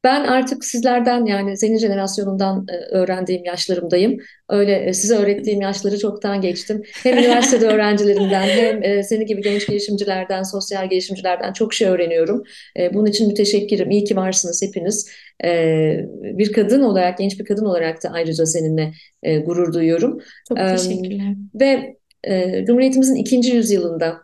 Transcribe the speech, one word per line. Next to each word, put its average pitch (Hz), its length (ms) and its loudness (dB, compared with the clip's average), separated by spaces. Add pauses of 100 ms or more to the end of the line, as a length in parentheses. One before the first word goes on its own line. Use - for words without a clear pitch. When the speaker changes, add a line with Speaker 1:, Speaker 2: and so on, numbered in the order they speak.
Speaker 1:
Ben 277 200 2
artık 262 420 -2
sizlerden, 240 600 0
yani 196 320 -2
senin 220 200 0
jenerasyonundan, 196 920 -2
e, 175 260 -8
öğrendiğim 185 500 -2
yaşlarımdayım. 175 720 0 (320)
Öyle, 202 260 2
e, 185 180 -2
size 208 220 0
öğrettiğim 202 460 0
yaşları 196 380 -2
çoktan 202 420 -4
geçtim. 190 400 -4 (220)
Hem 254 140 4
üniversitede 240 500 4
Speaker 2:
<laughs> 214 60 4
Speaker 1:
öğrencilerimden 202 720 2
hem, 214 400 0
e, 202 200 0
senin 220 220 -2
gibi 208 160 -4
genç 202 260 -2
girişimcilerden, 196 760 -4
sosyal 190 460 -6
girişimcilerden 185 640 -4
çok 220 200 -2
şey 214 140 2
öğreniyorum. 175 560 0 (360)
E, 180 140 0
bunun 208 120 2
için 214 220 2
müteşekkirim. 202 640 0
İyi 208 120 2
ki 202 120 0
varsınız 185 460 -2
hepiniz. 196 480 -4 (340)
E, 170 60 0 (760)
bir 202 300 -2
kadın 226 280 4
olarak, 185 360 2
genç 196 220 -2
bir 202 60 -6
kadın 208 200 -2
olarak 165 380 -2
da 170 60 -4
ayrıca 165 360 0
seninle, 160 460 0 (320)
e, 156 140 2
gurur 170 360 0
duyuyorum. 165 460 2 (280)
Speaker 2:
Çok 240 120 -2
Speaker 1:
Em, 190 160 2
Speaker 2:
teşekkürler. 185 580 -4 (220)
Speaker 1:
ve, 262 400 2 (280)
e, 185 420 -2
Cumhuriyetimizin 262 500 4
ikinci 247 360 2
yüzyılında 175 720 0